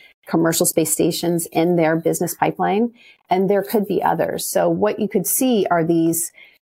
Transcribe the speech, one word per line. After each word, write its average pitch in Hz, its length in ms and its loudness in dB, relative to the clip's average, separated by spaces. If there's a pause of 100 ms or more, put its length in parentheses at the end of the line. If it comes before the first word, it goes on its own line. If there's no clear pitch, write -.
(260)
commercial 165 400 0
space 160 260 0
stations 170 600 0
in 175 240 2
their 160 200 2
business 165 380 -2
pipeline. 196 600 -2 (360)
And 190 180 2
there 196 140 2
could 202 240 -2
be - 160 -2
others. - 460 -2
So 175 220 0
what 196 300 0
you 208 80 -2
could 190 200 -2
see 247 420 0
are 170 140 2
these, 165 480 0 (420)